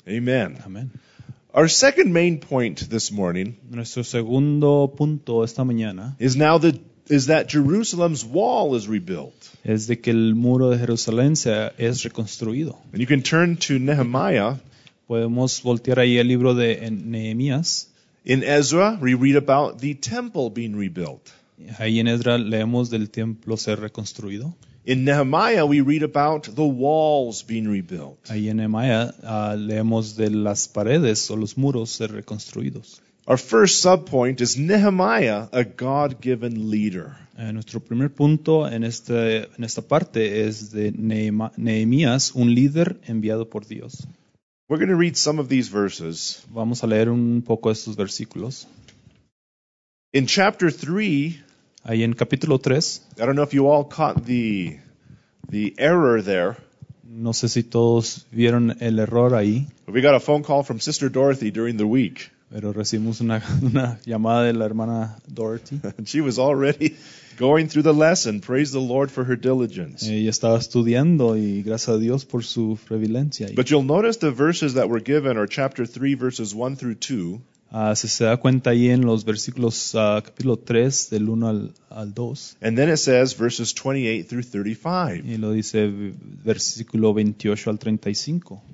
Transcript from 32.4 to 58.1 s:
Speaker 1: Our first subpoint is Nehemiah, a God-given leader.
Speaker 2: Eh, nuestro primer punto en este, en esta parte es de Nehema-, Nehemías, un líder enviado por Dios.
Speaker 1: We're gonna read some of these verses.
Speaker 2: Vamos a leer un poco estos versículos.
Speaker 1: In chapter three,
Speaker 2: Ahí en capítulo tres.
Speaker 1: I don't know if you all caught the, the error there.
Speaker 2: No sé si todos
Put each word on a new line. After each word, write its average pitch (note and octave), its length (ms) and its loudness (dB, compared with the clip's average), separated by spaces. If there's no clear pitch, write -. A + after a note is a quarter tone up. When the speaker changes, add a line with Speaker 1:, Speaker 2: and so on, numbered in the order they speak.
Speaker 1:
Our - 80 4
first - 460 4
subpoint E3+ 580 2
is A#2+ 160 0
Nehemiah, F#3 960 2
a B2 100 2
God-given A#2+ 1080 -4
leader. F#2 440 -4
Speaker 2:
Eh, A2+ 160 -10
nuestro A2 260 -10
primer B2 300 -2
punto D3+ 580 2
en A#2 180 -4
este, A2+ 680 -2
en A#2 100 -10
esta A2+ 180 -8
parte A2 640 0
es G#2+ 240 -8
de G#2+ 220 -2
Nehema-, G#2+ 680 -2
Nehemías, A#2 760 2
un A#2+ 200 4
líder D3 520 2
enviado A2 440 -2
por G#2 160 -10
Dios. - 400 -16
Speaker 1:
We're D#3 140 -2
gonna F#3 160 2
read E3 220 2
some D3+ 200 0
of C3+ 120 -4
these B2 180 2
verses. F2 800 -4
Speaker 2:
Vamos A2+ 340 -4
a - 40 0
leer A2+ 240 4
un A#2+ 360 2
poco A2 240 0
estos G#2+ 260 -6
versículos. G#2 720 -8
Speaker 1:
In C3+ 120 2
chapter G3 440 2
three, D#3+ 680 -2
Speaker 2:
Ahí A2+ 200 0
en A#2 100 0
capítulo C#3 440 0
tres. - 440 0
Speaker 1:
I A#2 80 -2
don't C#3 80 0
know C#3+ 80 2
if C#3+ 100 -4
you C#3 160 4
all D3 160 6
caught C#3+ 400 -2
the, G#2 540 -2
the G#2 260 -4
error C3+ 460 4
there. F#2+ 340 0
Speaker 2:
No A#2 300 -6
sé A#2 160 -2
si A#2 120 0
todos A#2 720 2